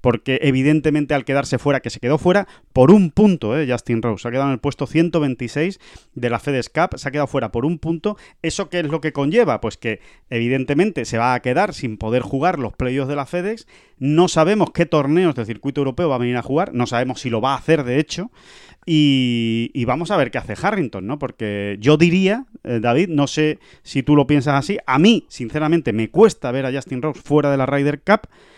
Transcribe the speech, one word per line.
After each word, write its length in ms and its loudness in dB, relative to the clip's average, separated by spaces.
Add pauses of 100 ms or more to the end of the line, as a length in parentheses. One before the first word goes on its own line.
porque 400 0
evidentemente 720 2
al 120 -2
quedarse 320 -2
fuera, 220 0
que 100 -8
se 100 -10
quedó 180 2
fuera 300 0 (260)
por 180 8
un 200 6
punto, 460 2
¿eh? 120 -2
Justin 320 -2
Rose, 200 -4
se 60 -8
ha 40 -6
quedado 160 0
en 60 0
el 60 -4
puesto 280 -4
ciento 320 0
veintiséis 600 -4 (340)
de 160 -4
la 100 -2
FedEx 300 -4
Cup, 280 -2
se 100 -12
ha 40 -6
quedado 160 -2
fuera 240 -4
por 140 -2
un 140 -2
punto. 380 -4 (240)
¿Eso 280 -4
qué 100 -4
es 80 -2
lo 140 -4
que 120 -6
conlleva? 480 0
Pues 160 -6
que 220 -6 (300)
evidentemente 760 0
se 120 -4
va 160 2
a 80 -2
quedar 320 -2
sin 240 -8
poder 240 -2
jugar 380 -4
los 140 -8
playoffs 360 -4
de 60 -6
la 100 -6
FedEx, 420 -8 (320)
no 280 2
sabemos 440 2
qué 140 0
torneos 500 2
del 100 -6
circuito 360 -6
europeo 280 -2
va 60 0
a 40 -2
venir 180 -2
a 60 -2
jugar, 300 -2
no 140 0
sabemos 340 -4
si 80 -8
lo 120 -2
va 120 0
a 40 -2
hacer, 260 0
de 160 -2
hecho, 300 -6 (560)
y, 880 2
y 120 -4
vamos 260 -2
a 60 2
ver 140 0
qué 60 -6
hace 240 -8
Harrington, 460 -4
¿no? 120 -6
Porque 600 -6
yo 180 4
diría, 480 2 (180)
eh, 180 -4
David, 280 2
no 180 0
sé 320 -2 (240)
si 200 -4
tú 120 4
lo 120 4
piensas 280 2
así, 300 -2
a 140 2
mí, 300 6
sinceramente, 640 -2
me 180 -2
cuesta 400 4
ver 140 -4
a 60 -4
Justin 300 -8
Rose 200 -6
fuera 300 2
de 60 0
la 80 0
Ryder 360 -2
Cup, 260 0 (300)